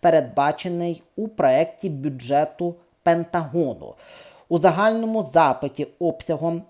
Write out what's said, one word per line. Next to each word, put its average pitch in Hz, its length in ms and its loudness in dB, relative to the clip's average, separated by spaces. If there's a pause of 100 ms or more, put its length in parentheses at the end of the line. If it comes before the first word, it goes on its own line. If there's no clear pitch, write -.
передбачений 160 1000 0 (140)
у 220 120 -6
проєкті 160 640 0
бюджету 143 840 -4 (280)
Пентагону. 165 920 -2 (540)
У 170 100 0
загальному 220 640 2
запиті 147 640 0 (120)
обсягом 165 720 -4